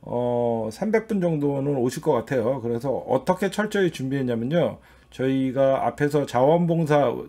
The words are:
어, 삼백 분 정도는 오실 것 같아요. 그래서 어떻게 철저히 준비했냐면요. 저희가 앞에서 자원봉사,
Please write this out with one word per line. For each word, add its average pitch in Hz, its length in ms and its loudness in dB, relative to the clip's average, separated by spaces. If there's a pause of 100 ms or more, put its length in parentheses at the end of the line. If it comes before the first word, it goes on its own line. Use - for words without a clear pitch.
어, 120 720 -2
삼백 220 360 -2
분 208 120 -2
정도는 143 560 0
오실 123 260 -2
것 151 120 2
같아요. 123 480 0
그래서 117 280 -4
어떻게 175 600 0
철저히 202 400 0
준비했냐면요. 131 840 -2 (320)
저희가 135 800 0
앞에서 147 380 0
자원봉사, 151 920 4 (140)